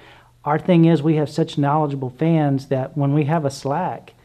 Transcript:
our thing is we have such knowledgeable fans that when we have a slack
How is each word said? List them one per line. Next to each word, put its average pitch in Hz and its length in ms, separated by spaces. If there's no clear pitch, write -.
our 151 120
thing 165 280
is 160 180
we 160 140
have 147 120
such 160 300
knowledgeable 139 500
fans 147 580
that 135 300
when 143 160
we 151 120
have 156 200
a 135 60
slack 143 600